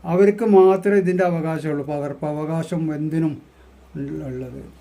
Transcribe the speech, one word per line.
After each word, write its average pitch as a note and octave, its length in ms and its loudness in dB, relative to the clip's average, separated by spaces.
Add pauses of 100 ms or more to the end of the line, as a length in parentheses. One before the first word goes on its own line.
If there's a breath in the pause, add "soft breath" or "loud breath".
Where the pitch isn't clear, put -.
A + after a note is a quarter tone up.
(140)
അവർക്ക് G3+ 320 2 (120)
മാത്രമേ F#3+ 460 6
ഇതിൻ്റെ F3+ 280 0
അവകാശമുള്ളൂ, D#3 640 -4
പകർപ്പ് C#3+ 400 -6
അവകാശം D#3+ 500 -4 (140)
എന്തിനും D#3 360 -2 (640 soft breath)
ഉള്ള-, D3 320 -10
ഉള്ളത്. B2+ 320 -12 (200)